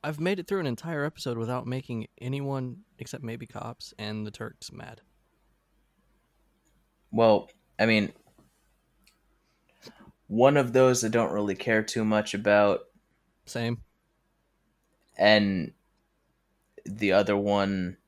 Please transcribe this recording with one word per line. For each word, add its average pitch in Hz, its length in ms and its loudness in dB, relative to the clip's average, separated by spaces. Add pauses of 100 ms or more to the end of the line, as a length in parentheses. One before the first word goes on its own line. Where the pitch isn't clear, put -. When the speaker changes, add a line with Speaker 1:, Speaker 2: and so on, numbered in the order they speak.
Speaker 1:
I've 147 160 -8
made 185 200 -2
it 170 80 -12
through 196 140 -2
an 151 60 -4
entire 147 360 -4
episode 131 360 -6
without 123 280 -4
making 123 400 -8 (140)
anyone 135 600 -6 (180)
except - 240 -14
maybe 117 240 -12
cops - 500 -14
and 107 300 -8
the 104 40 -12
Turks - 400 -16
mad. - 300 -18 (2000)
Speaker 2:
Well, 110 380 4 (300)
I 110 80 4
mean, 107 260 2 (2250)
one 123 280 4
of 127 160 2
those 127 320 4
I 110 60 0
don't 117 240 0
really 101 220 -2
care 110 280 0
too 110 220 -4
much 107 300 0
about. 104 460 4 (640)
Speaker 1:
Same. 117 360 -6 (1400)
Speaker 2:
And 101 560 2 (1120)
the 101 280 -2
other 101 220 4
one 98 600 -2 (100)